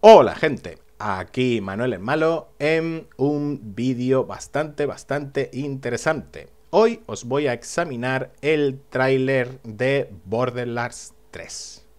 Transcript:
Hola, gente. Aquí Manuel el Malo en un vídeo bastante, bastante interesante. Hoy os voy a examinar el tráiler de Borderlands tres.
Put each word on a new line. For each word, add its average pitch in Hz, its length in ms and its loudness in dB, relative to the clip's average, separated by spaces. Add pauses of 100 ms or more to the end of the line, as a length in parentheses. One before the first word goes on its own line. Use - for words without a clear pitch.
Hola, 147 280 12
gente. 107 420 -4 (220)
Aquí 107 640 -2
Manuel 104 320 -4
el 92 40 -10
Malo 156 600 -2
en 160 580 -2
un 143 580 -4
vídeo 127 520 0
bastante, 147 580 -6
bastante 139 720 -6
interesante. 135 960 -6 (180)
Hoy 226 380 2
os - 180 -10
voy 139 220 -2
a 123 80 0
examinar 131 760 -6 (120)
el 143 480 0
tráiler 131 720 0
de 127 480 -2 (160)
Borderlands 120 880 -6 (160)
tres. - 560 -16 (120)